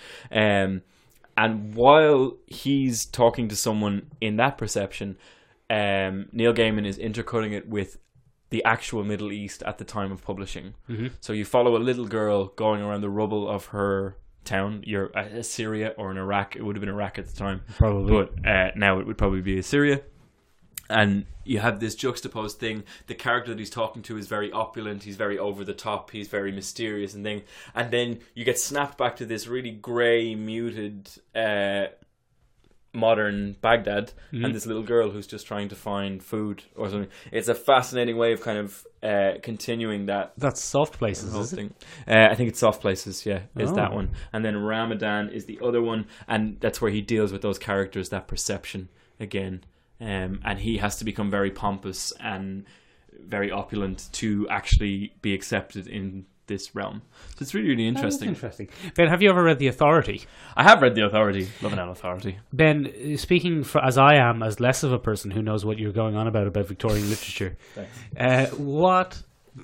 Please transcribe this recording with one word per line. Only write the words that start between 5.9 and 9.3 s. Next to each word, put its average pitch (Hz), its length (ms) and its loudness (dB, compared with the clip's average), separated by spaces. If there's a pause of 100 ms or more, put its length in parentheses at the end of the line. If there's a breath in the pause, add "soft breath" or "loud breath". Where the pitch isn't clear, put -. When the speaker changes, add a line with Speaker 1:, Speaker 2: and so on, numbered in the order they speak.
Speaker 1:
Neil 117 200 4
Gaiman 110 320 2
is 98 120 -6
intercutting 110 560 -4
it 101 160 -8
with 101 280 -6 (520)
the 110 160 -4
actual 113 400 0
Middle 104 260 -4